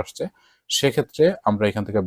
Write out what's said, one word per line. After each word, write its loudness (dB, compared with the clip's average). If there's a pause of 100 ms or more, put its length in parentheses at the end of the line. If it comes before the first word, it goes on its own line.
আসছে, -10 (460)
সেক্ষেত্রে 0 (260)
আমরা 0
এখান -2
থেকে -2